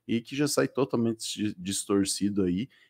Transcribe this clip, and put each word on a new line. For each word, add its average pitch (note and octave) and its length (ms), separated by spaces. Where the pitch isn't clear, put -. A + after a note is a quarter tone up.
e A2+ 160
que C#3 140
já C#3+ 120
sai C3+ 200
totalmente A#2 520
dis-, - 380
distorcido G2 840
aí F#2 260